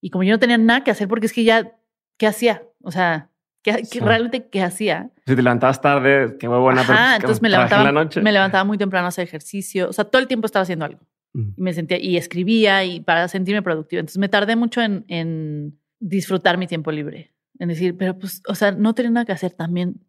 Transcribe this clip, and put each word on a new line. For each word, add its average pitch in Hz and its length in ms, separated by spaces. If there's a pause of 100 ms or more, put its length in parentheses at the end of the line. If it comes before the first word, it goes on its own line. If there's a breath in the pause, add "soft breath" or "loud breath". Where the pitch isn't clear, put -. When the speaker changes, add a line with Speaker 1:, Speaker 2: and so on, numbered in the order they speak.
Speaker 1:
Y 190 100
como 185 120
yo 196 100
no 226 60
tenía 240 180
nada 233 260
que 247 80
hacer, 208 160
porque 220 180
es - 80
que 233 100
ya, 220 320 (420)
¿qué 220 100
hacía? 214 360 (200)
O 185 80
sea, 170 400 (320)
¿qué, 214 140
qué 233 80
Speaker 2:
Sí. 247 140
Speaker 1:
realmente 233 500
qué 196 120
hacía? 185 480 (160)
Speaker 2:
Si 131 100
te 127 60
levantabas 123 400
tarde, 139 580
qué 117 80
huevona, 127 360
pero, 156 100
Speaker 1:
Ajá, 226 140
Speaker 2:
pues, 262 140
Speaker 1:
entonces 214 200
me 226 80
Speaker 2:
trabajé 190 260
en 202 60
Speaker 1:
levantaba, 143 100
Speaker 2:
la 147 120
noche. 160 180
Speaker 1:
me 214 100
levantaba 190 320
muy 208 140
temprano 190 280
a 180 40
hacer 180 180
ejercicio. 185 640
O - 40
sea, 208 120
todo 262 160
el 262 60
tiempo 226 180
estaba 208 180
haciendo 170 220
algo. - 160 (320)
Speaker 2:
Mm. 110 240
Speaker 1:
Y - 40
me 185 120
sentía, 170 260
y 180 180
escribía, 196 680
y 180 160
para 170 260
sentirme 196 340
productiva. 170 380
Entonces, 165 200
me 196 100
tardé 208 260
mucho 233 260
en, 208 260
en 156 720 (200)
disfrutar 185 580
mi 185 100
tiempo 156 240
libre. 151 420 (260)
En 175 100
decir, 175 280
pero, 185 200
pues, - 300
o 208 80
sea, 202 160
no 220 240
tener 240 160
nada 233 140
que 220 80
hacer 175 200
también 175 560